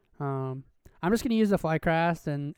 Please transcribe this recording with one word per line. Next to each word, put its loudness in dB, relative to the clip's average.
um, -6
I'm 2
just 2
gonna 0
use 4
the 4
Flycraft 0
and, -4